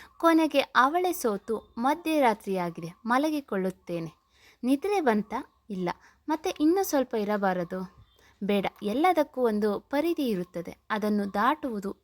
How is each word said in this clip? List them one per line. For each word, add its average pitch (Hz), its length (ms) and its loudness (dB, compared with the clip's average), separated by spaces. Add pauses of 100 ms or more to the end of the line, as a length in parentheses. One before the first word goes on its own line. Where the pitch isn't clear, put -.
(180)
ಕೊನೆಗೆ 320 420 4
ಅವಳೇ 320 520 2
ಸೋತು, 214 680 -4
"ಮಧ್ಯರಾತ್ರಿಯಾಗಿದೆ, 226 1120 0 (140)
ಮಲಗಿಕೊಳ್ಳುತ್ತೇನೆ." 196 1040 -2 (540)
ನಿದ್ರೆ 320 360 0
ಬಂತಾ? 226 680 -2
ಇಲ್ಲ. 185 180 -4 (400)
"ಮತ್ತೆ 320 320 -2
ಇನ್ನೂ 339 220 4
ಸ್ವಲ್ಪ 277 320 0
ಇರಬಾರದು?" 190 840 -2 (460)
ಬೇಡ, 196 220 0 (160)
ಎಲ್ಲದಕ್ಕೂ 294 600 0
ಒಂದು 208 380 2
ಪರಿಧಿ 302 480 -2
ಇರುತ್ತದೆ, 180 640 -6
ಅದನ್ನು 208 440 -2
ದಾಟುವುದು 220 680 -2